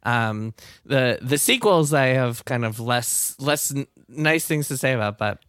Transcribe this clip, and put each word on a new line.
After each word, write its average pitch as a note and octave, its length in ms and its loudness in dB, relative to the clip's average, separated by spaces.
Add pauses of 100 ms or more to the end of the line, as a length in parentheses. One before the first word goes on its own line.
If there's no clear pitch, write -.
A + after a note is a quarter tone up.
Um, A2 500 -2 (320)
the, B2+ 360 2
the C#3+ 180 0
sequels G3 560 4
I C3+ 120 4
have B2+ 380 0
kind A#2+ 180 -2
of A2+ 160 -4
less, A#2+ 600 -2
less D3 340 -2
n-, C#3 140 -4 (200)
nice D#3 380 0
things D3+ 220 -2
to C3+ 100 -4
say C3 160 0
about, G#2+ 240 -2
but, G#2 320 -4